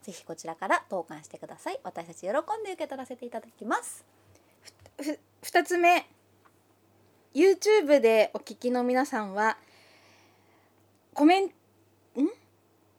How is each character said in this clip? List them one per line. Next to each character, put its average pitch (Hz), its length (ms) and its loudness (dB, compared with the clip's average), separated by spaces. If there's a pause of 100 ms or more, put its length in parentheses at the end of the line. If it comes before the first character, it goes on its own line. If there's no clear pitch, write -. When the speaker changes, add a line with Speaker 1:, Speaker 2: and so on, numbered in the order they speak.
Speaker 1:
ぜ 196 100 -16
ひ - 120 -18
こ 165 120 -14
ち - 100 -16
ら 165 80 -10
か 190 140 -8
ら 320 200 0
投 185 140 -6
函 156 220 -14
し - 20 -20
て - 100 -20
く - 100 -18
だ - 120 -18
さ 339 140 -10
い。 - 100 -12
私 170 240 -12
た 170 80 -20
ち - 60 -20
喜 180 80 -8
ん 208 40 -4 (320)
で 381 80 -10
受 339 40 -10
け 311 100 -8
取 269 120 -12
ら 262 60 -12
せ 247 120 -16
て 247 100 -16
い 240 40 -12
た 226 100 -12
だ 226 80 -20
き - 180 -16
ま 403 160 -2
す。 - 240 -18 (920)
Speaker 2:
ふ-、 294 60 -14
ふ-、 294 160 -6 (240)
二 - 220 0
つ 349 120 -4
目。 349 320 2 (1300)
YouTube 349 680 4
で 220 320 4
お 214 60 -8
聞 - 180 -16
き 247 140 -4
の 247 140 -2
皆 254 200 0
さ 240 160 -6
ん 196 140 -10
は、 214 240 0 (1500)
コ 285 120 0
メ 370 160 8
ン-、 392 60 0
ん？ - 40 -8 (1500)